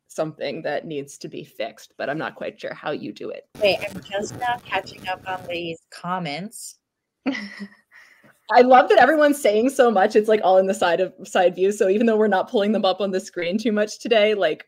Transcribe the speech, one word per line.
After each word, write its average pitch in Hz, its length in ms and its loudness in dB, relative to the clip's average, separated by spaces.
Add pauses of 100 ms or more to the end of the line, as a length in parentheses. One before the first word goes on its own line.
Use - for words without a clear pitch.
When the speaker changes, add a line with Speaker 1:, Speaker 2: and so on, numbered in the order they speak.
Speaker 1:
something 156 560 -8
that 147 220 -6
needs 143 320 -10
to 170 120 -14
be - 160 -14
fixed, - 520 -14
but 113 120 -8
I'm 147 80 -6
not - 180 -8
quite - 240 -12
sure - 140 -12
how - 180 -10
you - 220 -10
do - 160 -14
it. - 180 -16 (140)
Speaker 2:
Wait, 190 180 0 (100)
I'm - 140 -14
just 214 340 -10
now 240 280 -4
catching 190 420 -10
up 185 180 -8
on 185 220 -10
these 170 320 -10 (120)
comments. 180 880 -8 (240)
<laughs> - 220 -18 (1300)
Speaker 1:
I 240 80 8
love 254 280 6
that 403 80 4
everyone's 302 440 4
saying 214 280 2
so 254 200 2
much. 208 280 2
It's, 214 100 4
like, 214 160 4
all 190 140 4
in 190 100 4
the 196 60 0
side 185 260 0
of, 185 140 -2 (100)
side 185 320 0
view. 190 160 0
So 208 160 0
even 214 180 2
though 220 120 2
we're 214 100 4
not 190 220 0
pulling 214 240 0
them 214 100 0
up 185 160 0
on 196 120 -4
the 185 100 -2
screen 175 360 -6
too 214 140 -2
much 208 280 -2
today, 214 340 2
like, 180 340 -2